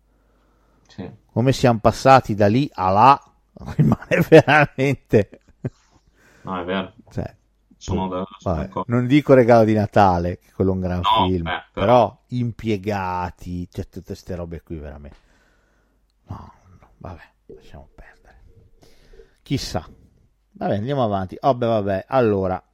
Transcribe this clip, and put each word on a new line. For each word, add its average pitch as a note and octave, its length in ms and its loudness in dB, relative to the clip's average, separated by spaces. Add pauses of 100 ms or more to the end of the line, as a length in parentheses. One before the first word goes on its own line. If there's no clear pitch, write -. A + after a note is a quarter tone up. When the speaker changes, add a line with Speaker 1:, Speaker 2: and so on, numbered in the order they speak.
(880)
Speaker 1:
Sì. - 220 -16 (220)
Speaker 2:
Come B2+ 200 0
siamo A#2 280 2
passati A#2+ 540 2
da G2+ 140 2
lì B2+ 260 0
a F#2 160 -2
là, A#2+ 300 6 (320)
<laughs> - 240 -16
rimane - 520 0
veramente C#3 1120 2 (1000)
Speaker 1:
No, F#2+ 180 -8
è F2 40 -10
vero. F#2+ 300 -6 (160)
Speaker 2:
Cioè, - 260 -10 (400)
Speaker 1:
Sono - 320 -6
Speaker 2:
boh, - 0 -
Speaker 1:
da-, F#2 160 -8 (140)
sono F#2 160 -6
Speaker 2:
vabbè, D#2+ 100 -6
Speaker 1:
d'accordo. G2 280 -8
Speaker 2:
non B2 140 -2
dico C#3 280 4
Regalo A#2 300 6
di G#2+ 100 2
Natale, F#2 640 0
che - 140 -20
quello F#2+ 180 -2
è F#2+ 40 -4
un F#2 60 -6
gran F2+ 220 -4
Speaker 1:
No, G2 240 0
Speaker 2:
film, F2+ 200 -2
Speaker 1:
eh, E2+ 260 -8
però. F#2+ 140 -4
Speaker 2:
però A2+ 420 2
Impiegati, F#2+ 1400 -6
cioè - 180 -12
tutte - 260 -16
ste - 200 -14
robe E2+ 280 -12
qui - 160 -14
veramente. D2 380 -18 (1120)
No, F2 240 -20 (280)
no, - 80 -20 (100)
vabbè, F2 240 -18 (320)
lasciamo - 400 -20
perdere. - 480 -20 (1000)
Chissà. - 460 -8 (640)
Vabbè, - 240 -4
andiamo B2+ 280 -4
avanti. G2 360 -6
Oh, C#3 140 0
beh, A#2+ 120 -4
vabbè, G2+ 420 -2
allora, G2+ 540 -2 (120)